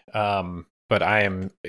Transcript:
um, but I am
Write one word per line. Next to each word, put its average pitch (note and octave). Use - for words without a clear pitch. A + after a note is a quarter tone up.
um, F#2+
but G#2
I G2+
am F#2+